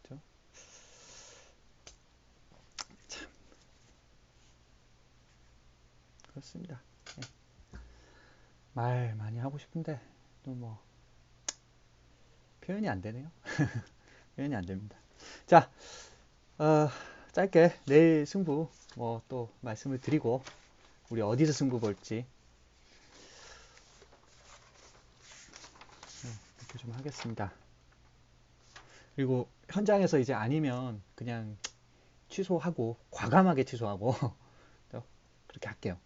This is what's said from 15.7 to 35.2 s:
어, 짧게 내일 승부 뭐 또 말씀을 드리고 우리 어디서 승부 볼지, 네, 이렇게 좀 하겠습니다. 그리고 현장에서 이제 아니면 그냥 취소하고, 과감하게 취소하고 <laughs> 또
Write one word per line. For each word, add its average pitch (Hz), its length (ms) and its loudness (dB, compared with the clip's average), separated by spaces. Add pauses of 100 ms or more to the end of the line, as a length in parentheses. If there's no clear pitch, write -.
어, 151 320 6 (420)
짧게 175 420 6 (120)
내일 156 400 8
승부 160 440 -2 (280)
뭐 117 320 -6
또 120 200 -6 (120)
말씀을 123 400 -6
드리고 143 420 0 (680)
우리 113 120 -2
어디서 127 320 4
승부 127 260 0
볼지, 110 460 -4 (4000)
네, 123 60 -10 (300)
이렇게 - 200 -18
좀 117 120 -12
하겠습니다. 117 640 -8 (1600)
그리고 127 320 0 (220)
현장에서 196 500 4
이제 127 140 0
아니면 123 680 -2 (140)
그냥 113 420 -8 (720)
취소하고, 160 680 -2 (140)
과감하게 143 520 6
취소하고 110 500 -2
<laughs> - 800 -10
또 117 120 -12 (440)